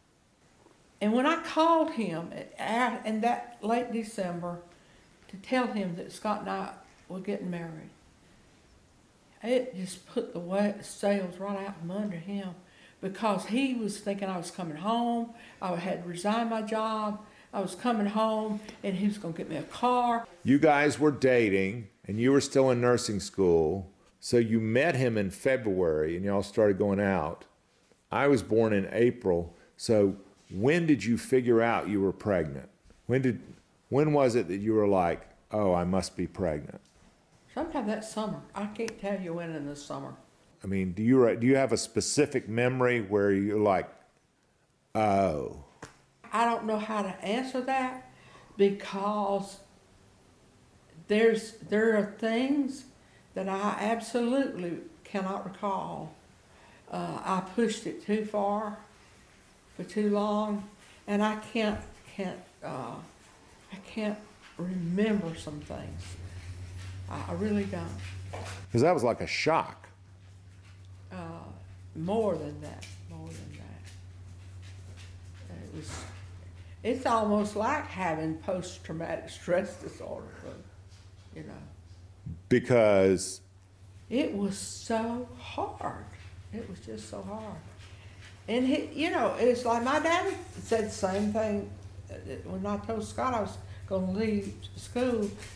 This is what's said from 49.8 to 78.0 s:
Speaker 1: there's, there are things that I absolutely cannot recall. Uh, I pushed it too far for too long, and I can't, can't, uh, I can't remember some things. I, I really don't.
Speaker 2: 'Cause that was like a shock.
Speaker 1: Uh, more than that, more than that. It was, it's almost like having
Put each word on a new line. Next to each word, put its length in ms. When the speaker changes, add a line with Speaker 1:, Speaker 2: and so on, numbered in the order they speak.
Speaker 1:
there's, 440
there 280
are 220
things 640
that 140
I 320
absolutely 960
cannot 400
recall. 680
Uh, 340
I 160
pushed 320
it 180
too 200
far 540
for 80
too 260
long, 580
and 160
I 140
can't, 420
can't, 260
uh, 300
I 40
can't 320
remember 800
some 240
things. 420
I, 100
I 40
really 300
don't. 220
Speaker 2:
'Cause 100
that 120
was 100
like 160
a 60
shock. 640
Speaker 1:
Uh, 40
more 420
than 260
that, 220
more 180
than 300
that. 2000
It 40
was, 140
it's 240
almost 500
like 300
having 520